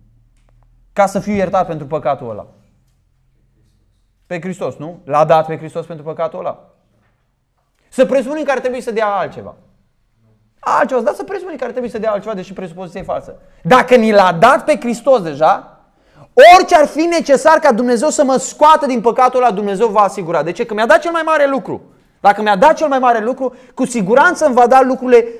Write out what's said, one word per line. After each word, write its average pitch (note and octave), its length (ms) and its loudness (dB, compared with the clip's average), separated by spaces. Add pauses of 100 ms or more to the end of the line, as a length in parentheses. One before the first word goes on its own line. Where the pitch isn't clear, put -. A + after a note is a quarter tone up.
(920)
ca G3 140 2
să G3 120 -6
fiu G3+ 140 -6
iertat F#3+ 340 -2
pentru D#3 200 -10
păcatul C#3 440 -6
ăla? G2+ 160 -14 (1800)
Pe F3 140 -10
Hristos, F3 340 -8
nu? E3 300 -16
L-a D3 200 0
dat D#3+ 220 2
pe D#3 100 -8
Hristos D#3 300 -12
pentru D#3 180 -16
păcatul D#3+ 340 -8
ăla. E3+ 320 -12 (1160)
Să B3+ 180 0
presupunem C4+ 380 -4
că C#4 60 -4
ar C4 80 -2
trebui B3+ 220 -6
să A#3+ 100 -10
dea A3 160 -2
altceva. D3+ 480 -8 (1040)
Altceva, C4 420 -2
dar C#4+ 140 -4
să F4+ 100 -12
presupunem F4+ 340 -12
că C4 60 -8
ar B3 60 -8
trebui A#3+ 200 -10
să A#3 80 -12
dea G#3+ 120 -4
altceva, G#3 240 -6
deși F#3 180 -12
presupoziția F#3 480 -14
e E3+ 40 -16
falsă. - 320 -10 (260)
Dacă A#3+ 320 0
ni A3 180 2
l-a F#3 200 4
dat A#3 320 2
pe D4 160 0
Hristos A#3+ 420 0
deja, D#3+ 540 -2 (800)
orice F4+ 180 2
ar F4+ 120 6
fi - 140 -6
necesar D#4+ 580 2
ca D4 140 2
Dumnezeu A#3+ 360 0
să D4 160 0
mă C4 120 0
scoată D4+ 500 2
din B3 140 -2
păcatul B3 420 2
ăla, B3 80 2
Dumnezeu G3+ 380 -2
va G#3 120 2
asigura. F#3 420 -2
De E3 100 -4
ce? A#3 140 -6
Că G#3+ 80 -10
mi-a G#3+ 120 -2
dat D#4 120 4
cel E4+ 120 -4
mai E4 140 -4
mare D#4 240 0
lucru. C4 340 -6 (380)
Dacă G3+ 220 2
mi-a G#3 140 2
dat C#4+ 180 4
cel D#4 140 -2
mai C4+ 100 0
mare A#3+ 260 0
lucru, B3 300 -6 (200)
cu C4 100 -2
siguranță C4 640 2
îmi C4 80 0
va A#3+ 120 4
da C4 160 4
lucrurile B3+ 440 2 (140)